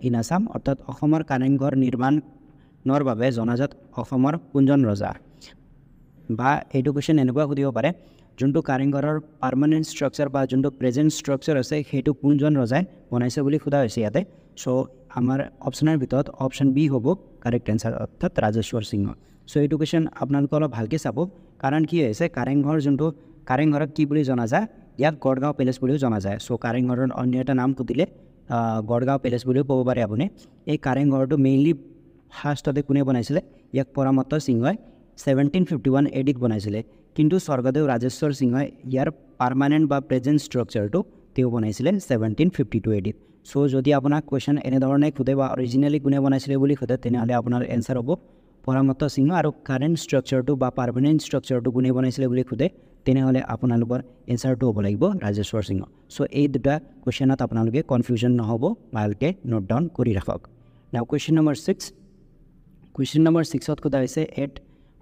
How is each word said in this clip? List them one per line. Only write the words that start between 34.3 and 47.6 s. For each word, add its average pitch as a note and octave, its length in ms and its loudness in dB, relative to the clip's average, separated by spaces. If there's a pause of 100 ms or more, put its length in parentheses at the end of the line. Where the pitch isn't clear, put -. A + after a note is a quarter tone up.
সিংহই C3+ 380 0 (420)
ছেভেণ্টিন C#3+ 480 2
ফিফটি C#3 240 -2
ওৱান C#3 180 4
এ C3 160 -2
ডিত C3+ 140 0
বনাইছিলে। A2 460 -2 (320)
কিন্তু D#3 240 4
স্বৰ্গদেউ C3+ 480 0
ৰাজেশ্বৰ B2+ 440 -2
সিংহই C3+ 400 0 (180)
ইয়াৰ C3 220 0 (260)
পাৰ্মানেণ্ট C#3 520 2
বা C#3 120 0
প্ৰেজেণ্ট C3+ 400 0
ষ্ট্ৰাকচাৰটো A#2 600 -2 (320)
তেওঁ B2+ 160 2
বনাইছিলে A#2+ 480 0
ছেভেণ্টিন A2 500 0
ফিফটি A#2+ 300 -2
টু A2 120 0
এ G#2 100 0
ডিত। G#2 140 -4 (300)
চ' - 120 -6 (120)
যদি C3+ 240 2
আপোনাক C#3+ 320 0
কুৱেশ্যন C#3+ 320 0
এনেধৰণে C3+ 600 2
সোধে C3+ 180 0
বা C3+ 120 2
অৰিজিনেলি C3+ 520 0
কোনে C#3 200 2
বনাইছিলে C3+ 380 0
বুলি C#3 180 2
সোধে, B2+ 220 -2
তেনেহ'লে A#2+ 360 -2
আপোনাৰ B2 300 0